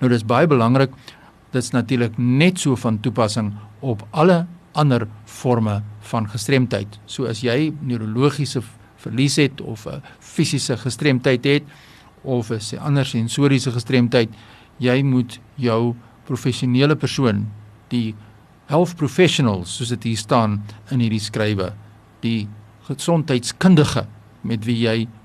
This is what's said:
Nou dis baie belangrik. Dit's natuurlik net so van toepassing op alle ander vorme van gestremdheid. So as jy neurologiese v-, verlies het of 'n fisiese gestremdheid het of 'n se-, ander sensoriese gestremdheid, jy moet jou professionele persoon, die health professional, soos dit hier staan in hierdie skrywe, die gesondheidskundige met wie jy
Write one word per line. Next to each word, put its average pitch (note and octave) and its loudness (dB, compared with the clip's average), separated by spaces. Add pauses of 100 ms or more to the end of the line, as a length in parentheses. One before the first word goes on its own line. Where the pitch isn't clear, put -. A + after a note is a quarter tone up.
Nou C3 2
dis A#2+ 2
baie B2 4
belangrik. B2+ 4 (640)
Dit's B2+ -2
natuurlik A#2+ -2
net C#3 4
so C3+ 2
van A2 -2
toepassing A2 0 (280)
op A#2+ -6
alle E3+ 4 (260)
ander B2+ 2 (160)
vorme A2 0 (180)
van A2+ -4
gestremdheid. A#2 -2
So C3 -6
as A2 -6
jy C3 0
neurologiese B2+ -2
v-, - -14 (280)
verlies B2+ -2
het C#3 2
of - -10
'n - -10 (180)
fisiese - -2
gestremdheid B2+ 0
het C#3+ 2 (600)
of A#2+ -4
'n A2+ -4
se-, - -10
ander C#3+ 0
sensoriese C3+ 0
gestremdheid, A#2+ 2 (500)
jy B2+ 2
moet B2+ 0 (160)
jou A#2 0 (300)
professionele C3 0
persoon, A2 0 (400)
die A2+ -2 (520)
health F3 0
professional, C3 2
soos - -8
dit A#2+ -6
hier A2+ -2
staan G#2+ 0 (280)
in C3 0
hierdie A2 0
skrywe, G#2 -2 (480)
die A2+ -2 (380)
gesondheidskundige C#3+ 2 (360)
met A2 -4
wie A#2 0
jy A2+ 0 (160)